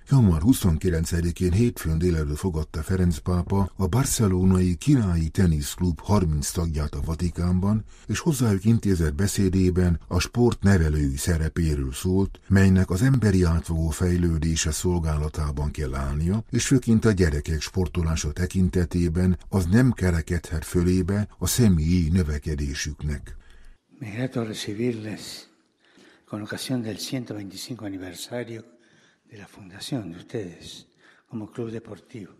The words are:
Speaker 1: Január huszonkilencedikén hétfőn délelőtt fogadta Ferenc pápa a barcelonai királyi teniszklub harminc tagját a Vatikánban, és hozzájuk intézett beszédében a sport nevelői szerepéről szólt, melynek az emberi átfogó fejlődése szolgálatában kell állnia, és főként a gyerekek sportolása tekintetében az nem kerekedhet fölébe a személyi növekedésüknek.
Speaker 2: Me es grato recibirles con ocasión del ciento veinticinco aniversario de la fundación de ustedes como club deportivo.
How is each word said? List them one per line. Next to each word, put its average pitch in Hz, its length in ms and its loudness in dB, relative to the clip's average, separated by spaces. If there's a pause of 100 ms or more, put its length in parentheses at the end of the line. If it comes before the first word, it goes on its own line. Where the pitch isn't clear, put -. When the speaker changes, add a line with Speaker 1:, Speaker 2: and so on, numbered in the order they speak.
Speaker 1:
Január 101 320 6
huszonkilencedikén 85 1120 2
hétfőn 98 460 0
délelőtt 80 380 0
fogadta 80 460 -4
Ferenc 90 360 2
pápa 92 580 -2
a 95 100 -2
barcelonai 92 880 2
királyi 90 540 2
teniszklub 82 720 0
harminc 82 500 0
tagját 76 440 -4
a 73 100 -6
Vatikánban, 90 800 -2 (220)
és 107 120 -4
hozzájuk 117 460 0
intézett 95 500 2
beszédében 90 920 2
a 92 100 -2
sport 113 440 0
nevelői 76 540 4
szerepéről 76 760 -2
szólt, 92 560 -2
melynek 95 420 6
az 92 120 -2
emberi 110 400 4
átfogó 82 460 0
fejlődése 82 840 0
szolgálatában 76 1000 -2
kell 69 240 -6
állnia, 76 560 -2
és 120 160 -2
főként 117 380 2
a 113 60 4
gyerekek 80 500 0
sportolása 80 720 -2
tekintetében 87 1040 0 (100)
az 98 160 0
nem 113 280 4
kerekedhet 82 720 -2
fölébe 92 640 0 (100)
a 87 80 -4
személyi 87 600 4
növekedésüknek. 73 1300 -4 (640)
Speaker 2:
Me - 80 -12
es 101 80 -12
grato 123 280 -4
recibirles 107 1080 -8 (800)
con 104 140 -10
ocasión 113 400 -6
del 110 140 -8
ciento 120 380 -8
veinticinco 104 500 -12
aniversario 104 800 -10 (680)
de 110 80 -20
la 95 80 -18
fundación 101 640 -12
de 85 60 -12
ustedes - 680 -14 (420)
como 107 220 -12
club 117 200 -10
deportivo. 104 680 -16